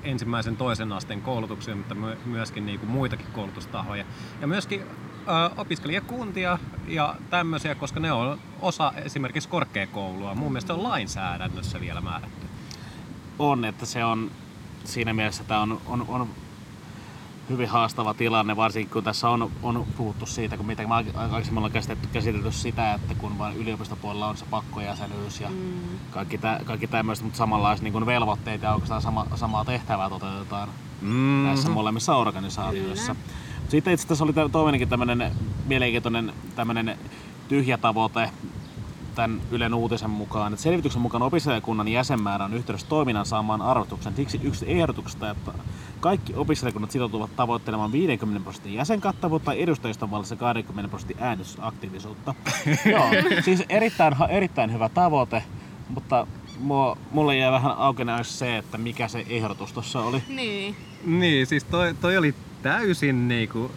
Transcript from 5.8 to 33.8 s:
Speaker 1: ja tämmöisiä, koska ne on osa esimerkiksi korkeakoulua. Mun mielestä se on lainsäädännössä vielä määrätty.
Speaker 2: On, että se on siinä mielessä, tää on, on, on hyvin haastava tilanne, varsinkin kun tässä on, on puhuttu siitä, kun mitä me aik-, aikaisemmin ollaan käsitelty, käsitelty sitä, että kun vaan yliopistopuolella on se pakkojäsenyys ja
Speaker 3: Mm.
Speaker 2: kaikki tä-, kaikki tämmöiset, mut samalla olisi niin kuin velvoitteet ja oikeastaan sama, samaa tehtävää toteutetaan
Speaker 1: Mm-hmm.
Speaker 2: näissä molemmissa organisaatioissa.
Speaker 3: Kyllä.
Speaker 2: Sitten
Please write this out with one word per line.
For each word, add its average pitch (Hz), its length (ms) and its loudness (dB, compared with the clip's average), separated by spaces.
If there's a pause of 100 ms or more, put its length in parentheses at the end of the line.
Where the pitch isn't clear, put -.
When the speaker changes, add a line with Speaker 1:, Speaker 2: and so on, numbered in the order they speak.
Speaker 1:
ja 156 260 0 (160)
tämmöisiä, 160 440 0
koska 147 260 -6
ne 160 120 0
on 123 260 0 (220)
osa 160 360 2
esimerkiksi - 520 -4
korkeakoulua. 98 840 -4
Mun 139 180 -2
mielestä 120 140 -4
se - 60 -4
on 170 100 -2
lainsäädännössä 90 1000 -2
vielä 85 200 -4
määrätty. 87 460 -8 (920)
Speaker 2:
On, 143 260 2
että 107 220 -4
se 117 180 -2
on 113 260 0 (540)
siinä 113 280 -2
mielessä, 107 320 0
tää 107 160 2
on, 107 260 0
on, 123 220 -2
on 123 200 -2 (1200)
hyvin 123 180 0
haastava 110 460 2
tilanne, 110 420 2
varsinkin 110 360 2
kun 110 120 0
tässä 110 240 0
on, 117 220 2 (120)
on 120 240 -2 (100)
puhuttu 110 300 -4
siitä, 110 300 -4
kun 107 100 -4
mitä 113 160 -4
me 110 120 0
aik-, 113 240 0
aikaisemmin 113 400 -2
ollaan 107 140 0
käsitelty, 110 400 -4
käsitelty 110 400 0
sitä, 113 420 0
että - 200 -4
kun 104 240 -4
vaan 104 180 -4
yliopistopuolella 104 720 -4
on 107 100 -4
se - 140 -12
pakkojäsenyys 104 880 -6
ja 101 80 -6
Speaker 3:
Mm. 90 500 -6 (120)
Speaker 2:
kaikki 101 280 -6
tä-, 110 260 0
kaikki 110 220 -4
tämmöiset, 110 380 -2
mut 110 100 -4
samalla 107 340 4
olisi 104 160 2
niin 107 80 -2
kuin 110 140 0
velvoitteet 113 560 0
ja 107 100 2
oikeastaan 107 300 0
sama, 110 320 0
samaa 110 300 0
tehtävää 117 440 0
toteutetaan 98 600 -6 (320)
Speaker 1:
Mm-hmm. 135 460 4
Speaker 2:
näissä 139 220 4
molemmissa 110 480 2
organisaatioissa. 98 1000 0
Speaker 3:
Kyllä. - 120 -8 (420)
Speaker 2:
Sitten 156 260 4